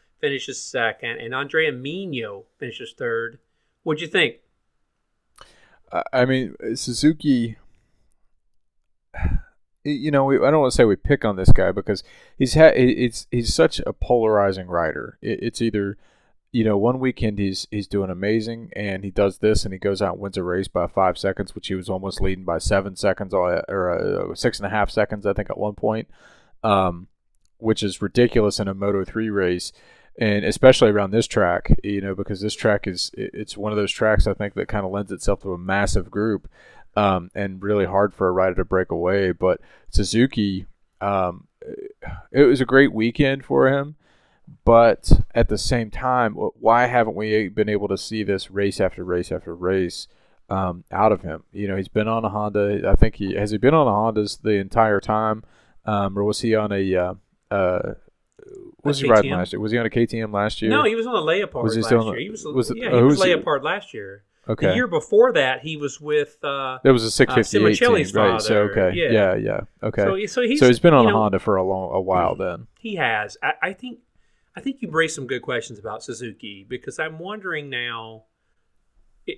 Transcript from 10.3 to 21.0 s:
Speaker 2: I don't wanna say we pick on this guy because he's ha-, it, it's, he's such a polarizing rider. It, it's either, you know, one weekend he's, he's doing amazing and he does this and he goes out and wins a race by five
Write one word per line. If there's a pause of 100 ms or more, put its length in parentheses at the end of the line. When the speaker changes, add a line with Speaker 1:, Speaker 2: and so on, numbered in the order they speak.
Speaker 2:
I
don't
wanna
say
we
pick
on
this
guy
because (340)
he's
ha-,
it,
it's,
he's
such
a
polarizing
rider.
It,
it's
either, (540)
you
know,
one
weekend
he's,
he's
doing
amazing
and
he
does
this
and
he
goes
out
and
wins
a
race
by
five